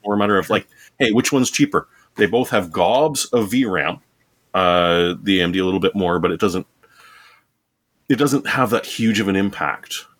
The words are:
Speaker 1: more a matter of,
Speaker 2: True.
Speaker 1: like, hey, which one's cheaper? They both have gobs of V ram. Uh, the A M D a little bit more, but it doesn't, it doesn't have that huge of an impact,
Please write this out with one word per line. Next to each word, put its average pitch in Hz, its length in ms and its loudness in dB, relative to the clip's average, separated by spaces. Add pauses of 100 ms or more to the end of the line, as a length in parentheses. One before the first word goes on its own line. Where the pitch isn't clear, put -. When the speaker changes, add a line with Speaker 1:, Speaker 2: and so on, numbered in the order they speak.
Speaker 1:
more 104 120 -2
a - 20 0
matter 104 200 2
of, 92 100 -2
Speaker 2:
True. 110 80 0
Speaker 1:
like, - 120 -2 (320)
hey, 120 120 2
which 120 200 0
one's 131 200 0
cheaper? - 360 0 (280)
They 107 100 2
both 113 240 0
have 98 220 -2
gobs 127 540 0
of 110 260 -2
V 127 140 0
ram. 87 340 -2 (540)
Uh, 87 680 2
the 95 160 2
A 90 40 0
M 87 100 0
D 92 60 -2
a 92 60 0
little 92 140 0
bit 95 160 0
more, 87 240 0
but 87 120 0
it 82 100 -4
doesn't, 90 260 -2 (1400)
it 135 80 2
doesn't 139 300 0
have 127 240 0
that - 140 0
huge 113 360 0
of 98 80 -2
an 98 60 2
impact, - 680 -4 (140)